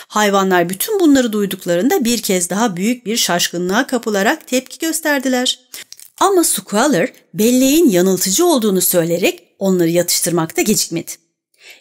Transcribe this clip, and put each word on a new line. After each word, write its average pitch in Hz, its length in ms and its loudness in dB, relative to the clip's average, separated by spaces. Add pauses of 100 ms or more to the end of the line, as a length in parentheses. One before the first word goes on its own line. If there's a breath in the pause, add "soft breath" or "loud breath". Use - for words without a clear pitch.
Hayvanlar 190 600 2
bütün 392 320 -4
bunları 269 320 4
duyduklarında 202 720 -2
bir 233 180 -2
kez 180 280 -2
daha 202 260 -2
büyük 226 300 -4
bir 214 100 -4
şaşkınlığa 180 680 -2
kapılarak 240 640 -2
tepki 254 300 -4
gösterdiler. 269 800 -2 (600 loud breath)
Ama 370 240 4
Squealer 208 680 0 (220 soft breath)
belleğin 254 560 4
yanıltıcı 190 560 2
olduğunu 220 340 2
söyleyerek 185 640 0 (140)
onları 185 300 0
yatıştırmakta 170 760 -2
gecikmedi. 170 480 -2 (720 loud breath)